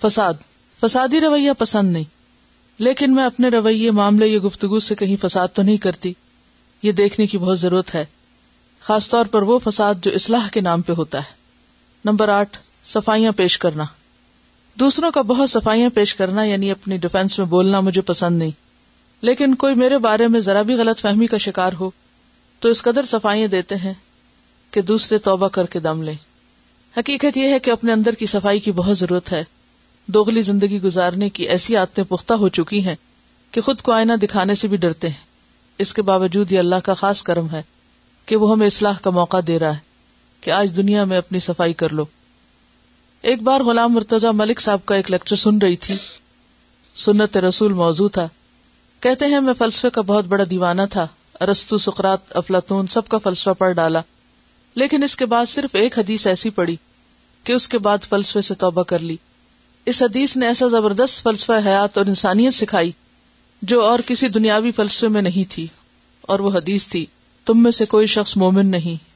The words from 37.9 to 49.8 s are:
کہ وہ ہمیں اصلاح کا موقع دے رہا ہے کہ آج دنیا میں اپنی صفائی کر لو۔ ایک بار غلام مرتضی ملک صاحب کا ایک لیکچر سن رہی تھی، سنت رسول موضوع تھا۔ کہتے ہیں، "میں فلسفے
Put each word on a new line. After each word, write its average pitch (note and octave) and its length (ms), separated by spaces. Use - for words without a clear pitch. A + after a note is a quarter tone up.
کہ A3 100
وہ G#3+ 160
ہمیں G#3+ 160
اصلاح G3+ 340
کا G3 80
موقع F3+ 280
دے E3 120
رہا D#3 140
ہے D3+ 60
کہ - 100
آج G3 240
دنیا G3+ 280
میں F#3 140
اپنی F3+ 220
صفائی E3+ 340
کر D#3+ 200
لو۔ D3+ 120
ایک A#3+ 200
بار C4 200
غلام A#3 320
مرتضی A3+ 400
ملک G#3+ 280
صاحب G3+ 240
کا G3+ 100
ایک F#3+ 160
لیکچر F#3 240
سن G#3+ 220
رہی F#3 180
تھی، G3 200
سنت G#3 420
رسول F#3+ 360
موضوع F3 360
تھا۔ F3 180
کہتے C4 260
ہیں، C#4+ 140
"میں C4 180
فلسفے A#3 320